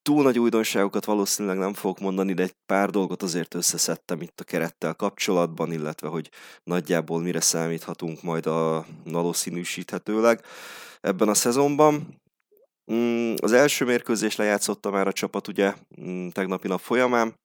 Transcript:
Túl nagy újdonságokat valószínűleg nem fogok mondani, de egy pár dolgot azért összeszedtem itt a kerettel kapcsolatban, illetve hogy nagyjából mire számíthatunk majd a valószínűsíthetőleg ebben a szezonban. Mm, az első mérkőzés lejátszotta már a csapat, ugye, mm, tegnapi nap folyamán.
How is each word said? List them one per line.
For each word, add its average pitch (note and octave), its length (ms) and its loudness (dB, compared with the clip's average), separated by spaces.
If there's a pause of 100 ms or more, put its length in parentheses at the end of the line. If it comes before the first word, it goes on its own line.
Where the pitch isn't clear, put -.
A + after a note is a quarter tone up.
Túl D3 220 4
nagy B2 160 4
újdonságokat A2 640 2
valószínűleg G2+ 520 0
nem F#2+ 160 -2
fogok F#2+ 260 -4
mondani, F#2+ 340 -2
de F2+ 100 0
egy F2+ 120 -4 (100)
pár G2 240 2
dolgot F#2 340 -2
azért E2+ 300 -4
összeszedtem E2+ 680 -4
itt - 180 -16
a F2 40 -14
kerettel E2 500 -4
kapcsolatban, F2 760 0
illetve D#2 360 -6
hogy D#2+ 220 -6 (340)
nagyjából E2 580 -2
mire E2+ 200 -2
számíthatunk E2 800 -4
majd D#2+ 240 -4
a D#2+ 400 0 (180)
valószínűsíthetőleg F2+ 1400 0 (560)
ebben G2 300 2
a G#2+ 40 2
szezonban. C#3+ 800 4 (800)
Mm, A#2 480 0
az G#2+ 100 2
első C#3+ 340 4
mérkőzés A2+ 500 0
lejátszotta G#2 540 0
már G2 180 2
a F#2+ 60 0
csapat, - 340 -4
ugye, G2 260 2 (280)
mm, F2+ 260 -8
tegnapi F#2 400 -4
nap F#2 120 -2
folyamán. A#2+ 640 2